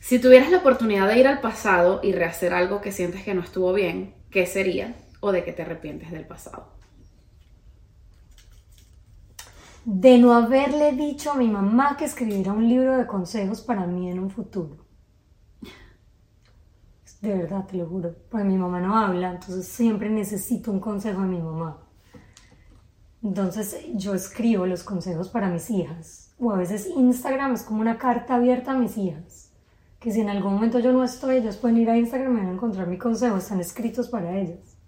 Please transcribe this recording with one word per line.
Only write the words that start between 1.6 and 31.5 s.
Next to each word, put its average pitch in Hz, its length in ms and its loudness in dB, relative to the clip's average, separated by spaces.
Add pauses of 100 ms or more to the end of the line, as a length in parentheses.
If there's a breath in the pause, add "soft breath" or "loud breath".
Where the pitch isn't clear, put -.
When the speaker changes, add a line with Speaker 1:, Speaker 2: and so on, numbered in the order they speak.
Speaker 1:
y 202 80 2
rehacer 175 420 -2
algo 185 280 0
que 202 100 -8
sientes 185 320 -6
que 202 100 -6
no 180 80 -2
estuvo 185 320 -2
bien, 185 400 -4 (160)
¿qué 185 160 0
sería? 196 500 -4 (260)
¿O 202 100 -2
de 180 140 0
qué - 80 -12
te 170 80 -12
arrepientes 165 500 -12
del - 140 -14
pasado? - 420 -20 (3250 loud breath)
Speaker 2:
De 240 320 8
no 240 160 10
haberle 269 600 4
dicho 294 380 -4
a 285 40 -2
mi 247 120 2
mamá 220 500 2
que 320 80 -4
escribiera 202 480 -4
un 220 140 2
libro 262 300 2
de 240 100 0
consejos 196 540 -6
para 202 240 -4
mí 180 240 -6
en 180 100 -8
un 190 100 -6
futuro. 170 480 -10 (2500 loud breath)
De 208 140 -4
verdad, 190 300 -4
te 190 120 -10
lo 170 100 -4
juro. 170 280 -8 (140)
Porque 208 160 -4
mi 190 120 2
mamá 180 240 -2
no 196 160 0
habla, 185 340 0
entonces 180 360 -10
siempre 214 420 -2
necesito 214 600 -4
un 190 100 -2
consejo 202 400 -4
de 190 60 0
mi 180 140 -4
mamá. 160 360 -8 (1500 soft breath)
Entonces, 196 540 -4 (160)
yo 196 200 -4
escribo 196 520 0
los 180 180 -4
consejos 180 460 -6
para 196 200 -4
mis 170 200 -6
hijas. 165 680 -8
O 240 140 -2
a 196 60 0
veces 196 300 -4
Instagram 262 680 0
es 208 100 -6
como 214 160 -4
una 226 180 0
carta 247 380 -2
abierta 254 380 2
a 262 40 0
mis 226 200 -2
hijas. 175 540 -8 (480)
Que 233 120 -6
si 214 80 0
en 208 100 0
algún 196 260 -2
momento 233 240 2
yo 247 120 2
no 254 140 4
estoy, 262 320 -2
ellas 220 180 -2